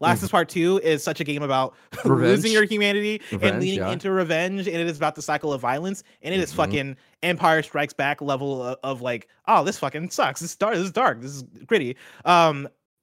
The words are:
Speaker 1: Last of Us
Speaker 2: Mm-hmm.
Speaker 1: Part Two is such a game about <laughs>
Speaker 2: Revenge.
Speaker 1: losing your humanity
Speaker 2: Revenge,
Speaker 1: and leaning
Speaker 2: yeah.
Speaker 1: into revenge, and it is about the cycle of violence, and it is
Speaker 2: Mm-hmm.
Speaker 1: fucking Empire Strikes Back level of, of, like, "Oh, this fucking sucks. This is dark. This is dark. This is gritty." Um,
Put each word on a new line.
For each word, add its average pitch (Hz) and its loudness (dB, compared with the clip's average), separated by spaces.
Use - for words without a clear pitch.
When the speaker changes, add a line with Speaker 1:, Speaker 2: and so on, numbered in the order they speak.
Speaker 1:
Last 170 4
of 127 -4
Us 185 -2
Speaker 2:
Mm-hmm. - -16
Speaker 1:
Part 170 2
Two 180 2
is 156 0
such 156 -4
a 165 -4
game 143 -4
about 131 0
<laughs> - -6
Speaker 2:
Revenge. 131 4
Speaker 1:
losing 220 2
your 214 6
humanity 208 0
Speaker 2:
Revenge, 196 0
Speaker 1:
and 180 -2
leaning 190 -2
Speaker 2:
yeah. 190 -2
Speaker 1:
into 190 -4
revenge, 185 0
and 170 -4
it 170 -2
is 165 -6
about 151 -2
the 151 -12
cycle 147 -2
of 135 -4
violence, 147 -4
and 165 -6
it 190 0
is 160 -2
Speaker 2:
Mm-hmm. - -12
Speaker 1:
fucking 139 -2
Empire 165 2
Strikes 147 -4
Back 143 -2
level 139 -2
of, 127 -6
of, 131 -6
like, 120 -6
"Oh, 196 6
this 165 -4
fucking 156 -6
sucks. 147 -2
This 165 -10
is - -20
dark. 214 0
This 180 0
is 185 -8
dark. 170 2
This 131 -12
is 135 -12
gritty." 151 0
Um, 160 4